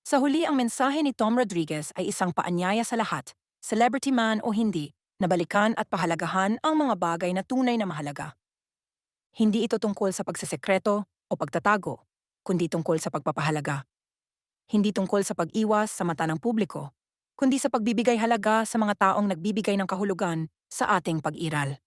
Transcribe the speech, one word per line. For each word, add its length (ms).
Sa 160
huli, 320
ang 80
mensahe 480
ni 80
Tom 240
Rodriguez 560
ay 160
isang 240
paanyaya 480
sa 160
lahat, 400
celebrity 480
man 320
o 80
hindi, 480
na 80
balikan 480
at 160
pahalagahan 720
ang 160
mga 160
bagay 400
na 80
tunay 320
na 80
mahalaga. 480
Hindi 320
ito 80
tungkol 400
sa 80
pagsesekreto 800
o 320
pagtatago, 720
kundi 320
tungkol 240
sa 160
pagpapahalaga. 720
Hindi 240
tungkol 240
sa 160
pag-iwas 560
sa 160
mata 160
ng 160
publiko, 560
kundi 240
sa 80
pagbibigay 480
halaga 480
sa 160
mga 160
taong 320
nagbibigay 480
ng 80
kahulugan 640
sa 240
ating 240
pag-iral. 560